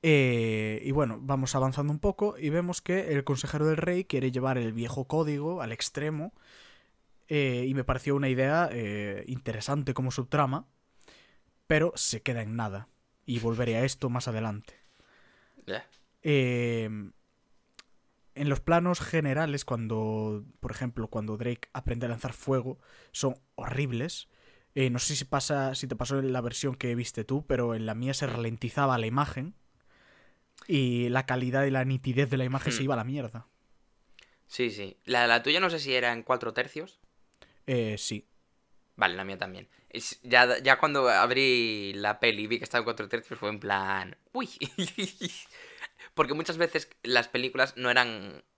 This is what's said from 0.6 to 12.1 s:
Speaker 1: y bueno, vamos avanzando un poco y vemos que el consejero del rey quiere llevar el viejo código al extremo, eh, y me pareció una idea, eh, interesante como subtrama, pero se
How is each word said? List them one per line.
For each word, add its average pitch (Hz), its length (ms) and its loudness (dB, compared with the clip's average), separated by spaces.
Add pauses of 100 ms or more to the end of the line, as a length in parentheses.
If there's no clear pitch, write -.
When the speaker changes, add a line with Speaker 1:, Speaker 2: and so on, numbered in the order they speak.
Speaker 1:
y 139 60 -2
bueno, 131 280 2
vamos 131 360 -2
avanzando 135 360 2
un 151 80 0
poco 208 380 0
y 151 140 -2
vemos 175 320 -2
que 180 320 -2
el 139 100 0
consejero 147 420 0
del 156 120 4
rey 180 260 0
quiere 131 260 0
llevar 127 280 0
el 113 160 -2
viejo 117 320 -4
código 151 560 -2
al 113 100 -6
extremo, 151 640 -4 (920)
eh, 131 380 0
y 135 60 0
me 139 120 0
pareció 139 300 0
una 139 140 2
idea, 139 420 2
eh, 104 580 -4
interesante 127 680 -4
como 131 160 -2
subtrama, 139 560 0 (1000)
pero 160 300 4
se - 260 -2